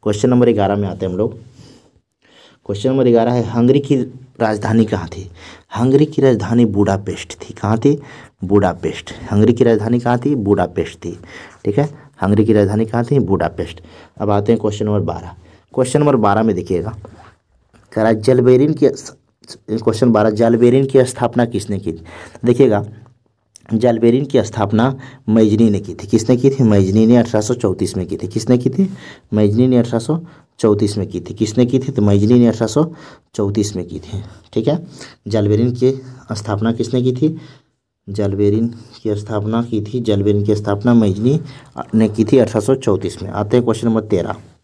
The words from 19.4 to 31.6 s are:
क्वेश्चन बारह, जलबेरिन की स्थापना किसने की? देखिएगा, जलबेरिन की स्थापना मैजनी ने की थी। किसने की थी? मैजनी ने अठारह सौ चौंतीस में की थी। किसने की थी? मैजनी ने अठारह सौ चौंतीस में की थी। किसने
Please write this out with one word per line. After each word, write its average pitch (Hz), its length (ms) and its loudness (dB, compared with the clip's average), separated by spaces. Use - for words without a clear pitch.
क्वेश्चन 113 400 0
बारह, 107 180 4
जलबेरिन 117 560 4
की 135 180 4
स्थापना 123 420 -2
किसने 101 340 -6
की? 92 120 -8
देखिएगा, 120 400 2
जलबेरिन 117 520 2
की 131 180 0
स्थापना 110 560 0
मैजनी 110 400 4
ने 101 100 -2
की 87 140 -12
थी। - 140 -16
किसने 117 300 2
की 131 120 4
थी? 135 140 0
मैजनी 104 440 4
ने 120 100 6
अठारह 113 240 0
सौ 107 120 -2
चौंतीस 95 440 -4
में 90 100 -6
की 82 100 -8
थी। - 100 -10
किसने 117 300 0
की 127 120 0
थी? 190 240 -2
मैजनी 107 340 2
ने 127 100 2
अठारह 120 220 0
सौ 156 200 -4
चौंतीस 104 380 2
में 92 100 -4
की 90 120 -8
थी। 85 140 -14
किसने 110 320 0